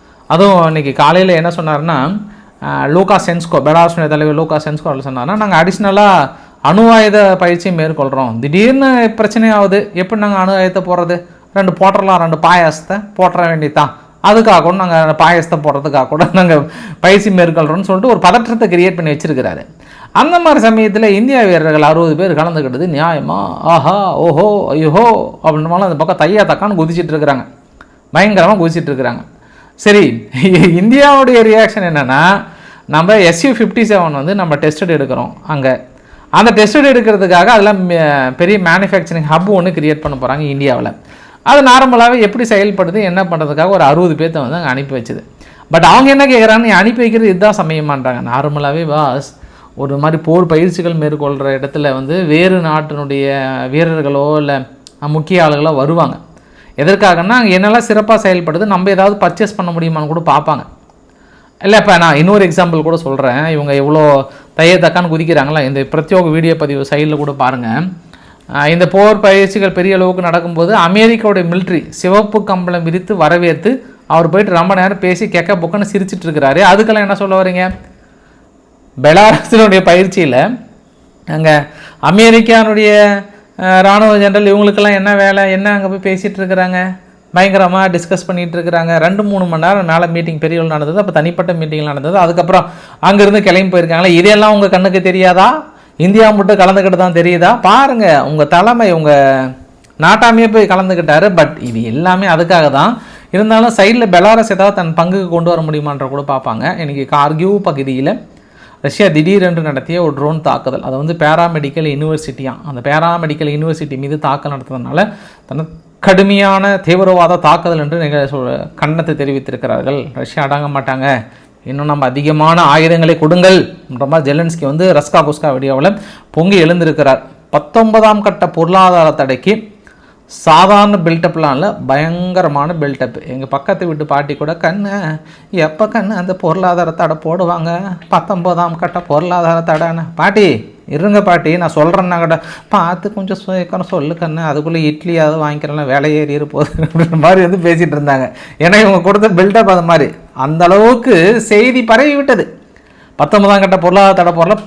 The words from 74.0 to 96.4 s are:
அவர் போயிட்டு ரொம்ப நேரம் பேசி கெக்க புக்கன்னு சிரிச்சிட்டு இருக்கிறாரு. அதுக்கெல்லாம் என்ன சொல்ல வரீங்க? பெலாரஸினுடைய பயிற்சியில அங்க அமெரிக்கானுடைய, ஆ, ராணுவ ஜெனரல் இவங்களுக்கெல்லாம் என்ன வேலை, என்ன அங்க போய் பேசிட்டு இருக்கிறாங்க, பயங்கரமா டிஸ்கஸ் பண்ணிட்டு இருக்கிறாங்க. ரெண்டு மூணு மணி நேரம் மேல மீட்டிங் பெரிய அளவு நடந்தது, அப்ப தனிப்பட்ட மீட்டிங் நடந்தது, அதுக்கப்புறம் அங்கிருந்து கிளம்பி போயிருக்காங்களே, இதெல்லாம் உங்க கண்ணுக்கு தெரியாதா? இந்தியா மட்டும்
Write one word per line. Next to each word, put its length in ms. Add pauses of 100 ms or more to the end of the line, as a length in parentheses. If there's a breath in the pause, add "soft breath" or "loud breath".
அவர் 220
போயிட்டு 240
ரொம்ப 220
நேரம் 240
பேசி 260
கெக்க 300
புக்கன்னு 360
சிரிச்சிட்டு 340
இருக்கிறாரு. 360 (120)
அதுக்கெல்லாம் 220
என்ன 200
சொல்ல 280
வரீங்க? 280 (1300 soft breath)
பெலாரஸினுடைய 840
பயிற்சியில 760 (640)
அங்க 420 (360 loud breath)
அமெரிக்கானுடைய, 1200 (360 loud breath)
ஆ, 200
ராணுவ 380
ஜெனரல் 360
இவங்களுக்கெல்லாம் 400
என்ன 220
வேலை, 360
என்ன 200
அங்க 160
போய் 260
பேசிட்டு 260
இருக்கிறாங்க, 580 (380 soft breath)
பயங்கரமா 640
டிஸ்கஸ் 280
பண்ணிட்டு 340
இருக்கிறாங்க. 360
ரெண்டு 260
மூணு 220
மணி 200
நேரம் 200
மேல 220
மீட்டிங் 300
பெரிய 220
அளவு 140
நடந்தது, 260
அப்ப 120
தனிப்பட்ட 420
மீட்டிங் 320
நடந்தது, 320
அதுக்கப்புறம் 480 (340 loud breath)
அங்கிருந்து 420
கிளம்பி 360
போயிருக்காங்களே, 280
இதெல்லாம் 480
உங்க 160
கண்ணுக்கு 320
தெரியாதா? 640 (320 soft breath)
இந்தியா 340
மட்டும் 260